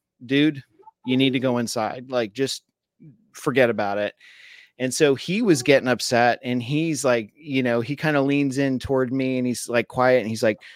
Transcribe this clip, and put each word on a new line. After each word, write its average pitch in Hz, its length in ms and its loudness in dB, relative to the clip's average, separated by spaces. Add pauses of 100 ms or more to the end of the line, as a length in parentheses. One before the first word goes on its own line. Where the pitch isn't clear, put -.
(260)
"Dude, 143 360 0 (440)
you 127 100 2
need 135 180 4
to 131 60 -2
go 123 180 0
inside. 120 520 -6
Like, 117 240 -2
just 131 300 -6 (680)
forget 123 380 2
about 104 280 -2
it." 104 160 -4 (640)
And 127 160 -4
so 143 200 4
he 190 280 -4
was 156 200 2
getting 131 260 4
upset 120 540 2
and 123 200 -4
he's 143 420 -4
like, 120 320 0
you 135 260 -4
know, 120 180 0
he 135 160 -6
kinda 151 260 0
leans 139 360 0
in 135 200 0
toward 131 340 -2
me 131 260 -2
and 123 80 -2
he's, 120 220 -6
like, 117 200 -2
quiet. 127 320 2
And 104 80 -4
he's 113 140 -6
like, 107 160 2 (160)